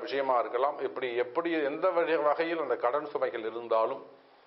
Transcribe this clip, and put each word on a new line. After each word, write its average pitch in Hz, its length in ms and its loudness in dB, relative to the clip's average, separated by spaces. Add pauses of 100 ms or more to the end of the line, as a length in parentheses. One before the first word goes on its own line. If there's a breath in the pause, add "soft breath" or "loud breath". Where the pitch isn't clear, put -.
விஷயமா 131 380 0
இருக்கலாம். 120 420 0
இப்படி 131 360 -4
எப்படி 165 340 0 (140)
எந்த 160 260 0
வகை-, 160 320 2
வகையில் 160 420 2
அந்த 123 120 0
கடன் 143 360 0
சுமைகள் 120 320 -2
இருந்தாலும் 113 580 0 (440 loud breath)